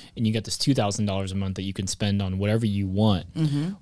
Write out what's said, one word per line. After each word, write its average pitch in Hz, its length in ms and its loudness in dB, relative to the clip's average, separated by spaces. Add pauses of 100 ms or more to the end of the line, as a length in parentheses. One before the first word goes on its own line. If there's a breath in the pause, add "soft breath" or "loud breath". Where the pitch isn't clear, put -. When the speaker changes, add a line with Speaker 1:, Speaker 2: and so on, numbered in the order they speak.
(180 loud breath)
Speaker 1:
And 113 100 2
you 110 60 2
get 110 100 -2
this - 140 -6
two 143 160 2
thousand 107 320 0
dollars 95 260 -2
a 95 40 -4
month 95 200 -2
that 98 80 -6
you 98 100 -4
can 95 140 -4
spend 101 340 0
on 95 180 -2
whatever 107 260 2
you 101 220 0
want. 95 480 2
Speaker 2:
Mm-hmm. 151 340 0 (120)